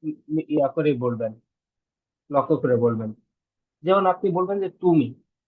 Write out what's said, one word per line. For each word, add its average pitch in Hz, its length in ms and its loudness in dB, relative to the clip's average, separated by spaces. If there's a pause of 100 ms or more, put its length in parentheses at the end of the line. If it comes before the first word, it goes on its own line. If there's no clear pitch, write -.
(480)
ইয়া 143 200 0
করে 147 260 0
বলবেন, 117 380 -4 (960)
লক্ষ্য 143 260 0
করে 123 200 0
বলবেন। 113 360 0 (720)
যেমন 190 240 2
আপনি 185 240 0
বলবেন 185 300 -2
যে 190 80 -4
তুমি। 151 460 2 (320)